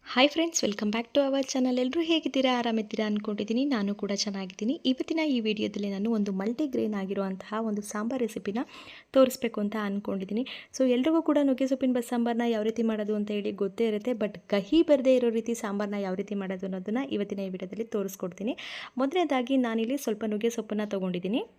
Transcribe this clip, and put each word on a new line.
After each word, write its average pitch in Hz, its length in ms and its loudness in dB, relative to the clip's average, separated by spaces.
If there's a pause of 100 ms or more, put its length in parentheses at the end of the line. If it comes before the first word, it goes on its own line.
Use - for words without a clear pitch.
(180)
Hi 269 160 8
friends, 330 300 0
welcome 208 300 0
back 233 200 -2
to 285 100 6
our 269 160 2 (100)
channel. 254 320 2
ಎಲ್ರೂ 262 280 0
ಹೇಗಿದ್ದೀರಾ? 269 500 2
ಆರಾಮಿದ್ದೀರಾ 220 500 0
ಅನ್ಕೊಂಡಿದ್ದೀನಿ. 214 520 -2 (100)
ನಾನು 202 180 0 (120)
ಕೂಡ 202 100 -2 (100)
ಚೆನ್ನಾಗಿದ್ದೀನಿ. 196 520 -4 (160)
ಇವತ್ತಿನ 320 300 0 (140)
ಈ - 0 - (120)
ವಿಡಿಯೋದಲ್ಲಿ 208 480 -2
ನಾನು 202 240 -2
ಒಂದು 202 200 2
ಮಲ್ಟಿಗ್ರೇನ್ 226 640 -2
ಆಗಿರುವಂತಹ 190 600 -4 (100)
ಒಂದು 208 200 -2
ಸಾಂಬಾರ್ 233 340 -2
ರೆಸಿಪಿನ 214 380 -4 (540)
ತೋರಿಸ್ಬೇಕು 240 480 4
ಅಂತ 208 120 -4 (120)
ಅನ್ಕೊಂಡಿದ್ದೀನಿ. 202 560 -2 (320)
So 262 100 4 (100)
ಎಲ್ರಿಗೂ 320 320 4
ಕೂಡ 294 100 4 (100)
ನುಗ್ಗೆ 269 240 2
ಸೊಪ್ಪಿನ 262 260 2
ಬಸ್ಸಾಂಬಾರ್ನ 240 560 0
ಯಾವ 214 160 0
ರೀತಿ 226 220 0
ಮಾಡೋದು 214 280 -2
ಅಂತ 208 180 -4
ಹೇಳಿ 208 140 -2 (100)
ಗೊತ್ತೇ 202 280 0
ಇರುತ್ತೆ, 214 320 -2
but 208 180 -4 (140)
ಕಹಿ 202 260 4 (120)
ಬರ್ದೇ 262 280 6
ಇರೋ 240 180 4
ರೀತಿ 226 160 -2 (100)
ಸಾಂಬಾರ್ನ 202 420 -2
ಯಾವ 185 160 -2
ರೀತಿ 202 220 -6
ಮಾಡೋದು 190 260 -6
ಅನ್ನೋದನ್ನ 208 340 -4 (140)
ಇವತ್ತಿನ 202 300 -4
ಈ 185 80 -8
ವಿಡಿಯೋದಲ್ಲಿ 190 400 -6
ತೋರಿಸ್ಕೊಡ್ತೀನಿ. 196 580 -4 (480)
ಮೊದಲನೇದಾಗಿ 277 540 2 (120)
ನಾನಿಲ್ಲಿ 226 380 0
ಸ್ವಲ್ಪ 220 180 -2 (100)
ನುಗ್ಗೆ 226 240 0
ಸೊಪ್ಪನ್ನ 214 280 -2 (100)
ತಗೊಂಡಿದ್ದೀನಿ. 185 460 -2 (160)